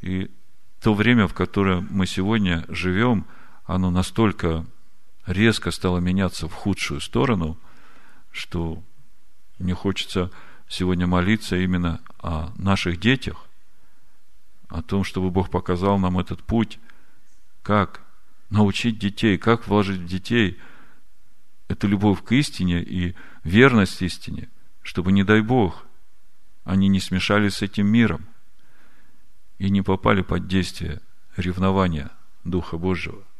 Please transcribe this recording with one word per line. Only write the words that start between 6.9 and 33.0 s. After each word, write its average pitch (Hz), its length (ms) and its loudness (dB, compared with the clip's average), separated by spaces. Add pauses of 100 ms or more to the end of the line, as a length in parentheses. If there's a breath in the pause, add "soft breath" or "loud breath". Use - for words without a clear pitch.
сторону, 98 580 0 (720 soft breath)
что 85 520 -6 (760)
мне 92 160 -2
хочется 95 560 -2 (380 loud breath)
сегодня 90 380 2
молиться 90 500 2
именно 90 440 0 (180)
о 80 380 -4
наших 92 420 0
детях, 120 480 0 (1200)
о 82 140 -6
том, 98 220 0
чтобы 92 260 -2
Бог 92 200 2
показал 92 480 2
нам 90 200 2
этот - 240 -4
путь, - 360 0 (840 soft breath)
как 101 400 0 (480)
научить 104 480 2
детей, 98 400 2
как 113 300 2
вложить 98 320 2
в 85 60 -8
детей 95 520 0 (1120 loud breath)
эту - 180 -2
любовь 101 380 4
к - 80 0
истине 92 500 2
и 87 320 -2 (300 loud breath)
верность 107 580 6
истине, - 480 -6 (320)
чтобы, 92 300 0
не 98 100 6
дай 107 200 6
Бог, 110 440 2 (760)
они 98 240 4
не 98 100 6
смешались 98 580 2
с - 60 -2
этим 101 240 0
миром 107 400 4 (1300 soft breath)
и 98 120 0
не 98 120 4
попали 95 400 4
под 90 260 -2
действие 85 520 0 (360)
ревнования 92 720 2 (320)
Духа 85 360 -2
Божьего. 90 440 -2 (180)